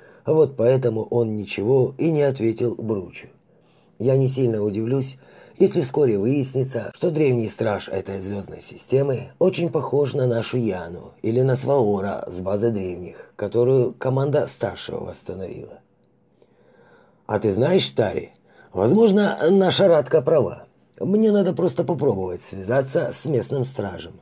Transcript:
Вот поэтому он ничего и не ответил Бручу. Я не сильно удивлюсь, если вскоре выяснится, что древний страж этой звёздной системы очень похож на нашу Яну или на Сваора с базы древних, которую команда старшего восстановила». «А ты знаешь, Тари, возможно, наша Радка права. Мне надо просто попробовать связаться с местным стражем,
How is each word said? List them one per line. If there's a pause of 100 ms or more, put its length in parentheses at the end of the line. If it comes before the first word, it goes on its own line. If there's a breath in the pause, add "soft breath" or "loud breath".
(260 soft breath)
Вот
поэтому
он
ничего
и
не
ответил
Бручу. (720 soft breath)
Я
не
сильно
удивлюсь, (400 loud breath)
если
вскоре
выяснится,
что
древний
страж
этой
звёздной
системы
очень
похож
на
нашу
Яну (100)
или
на
Сваора
с
базы
древних,
которую
команда
старшего
восстановила». (1500 soft breath)
«А
ты
знаешь,
Тари, (420 soft breath)
возможно, (120)
наша
Радка
права. (340)
Мне
надо
просто
попробовать
связаться
с
местным
стражем,